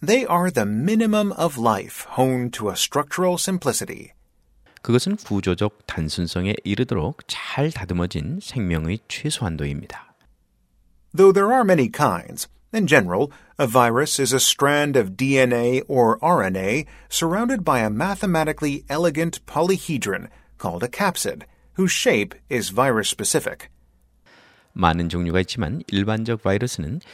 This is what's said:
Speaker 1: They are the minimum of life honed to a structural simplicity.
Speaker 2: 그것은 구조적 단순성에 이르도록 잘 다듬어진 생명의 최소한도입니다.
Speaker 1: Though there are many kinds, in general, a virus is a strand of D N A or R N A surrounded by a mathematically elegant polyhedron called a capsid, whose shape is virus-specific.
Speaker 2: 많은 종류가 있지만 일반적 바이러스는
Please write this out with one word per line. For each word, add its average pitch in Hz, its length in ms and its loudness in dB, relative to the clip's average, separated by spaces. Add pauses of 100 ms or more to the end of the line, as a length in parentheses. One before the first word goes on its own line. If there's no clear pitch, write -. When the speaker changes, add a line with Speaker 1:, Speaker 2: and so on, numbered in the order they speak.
Speaker 1:
They 226 300 2
are 175 220 2
the 104 160 2
minimum 208 640 2
of 156 280 -2
life 113 460 0 (100)
honed 127 420 0
to 107 100 -4
a 92 60 -4
structural 175 680 -2
simplicity. - 720 -4 (680)
Speaker 2:
그것은 123 340 2
구조적 98 680 -2
단순성에 90 760 -4
이르도록 101 640 -2
잘 - 460 -4
다듬어진 90 680 -4
생명의 87 680 -4
최소한도입니다. 78 1040 -6 (1000)
Speaker 1:
Though 190 180 10
there 202 180 4
are 254 120 4
many 160 260 4
kinds, - 560 -2 (280)
in 208 140 0
general, 117 400 4 (280)
a 139 120 0
virus 120 520 2
is 127 140 0
a 127 60 2
strand 143 580 2
of 95 180 0
D 135 220 2
N 127 140 4
A 120 340 2
or 117 340 4
R 160 240 2
N 92 120 -2
A 107 300 -2 (220)
surrounded 202 560 -2
by 143 140 2
a 110 80 2
mathematically 156 1040 -2
elegant 165 560 -2
polyhedron 147 840 -2 (300)
called 87 240 -4
a 123 60 -4
capsid, 175 560 -4 (340)
whose 185 140 2
shape 110 420 2 (160)
is 101 240 -2
virus-specific. 113 920 0 (1040)
Speaker 2:
많은 87 360 2
종류가 87 340 -2
있지만 - 440 -4
일반적 110 560 -2
바이러스는 101 580 -2 (140)